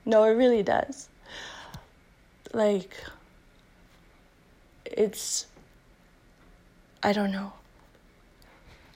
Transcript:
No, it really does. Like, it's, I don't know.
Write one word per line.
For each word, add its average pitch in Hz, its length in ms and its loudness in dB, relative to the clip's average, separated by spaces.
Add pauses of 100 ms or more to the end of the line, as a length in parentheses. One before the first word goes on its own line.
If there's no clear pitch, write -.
No, 220 180 6
it 220 80 6
really 233 320 4
does. - 460 -2 (1400)
Like, 208 440 0 (1900)
it's, - 600 -4 (1600)
I 208 100 2
don't 202 180 -2
know. 196 220 -8 (1400)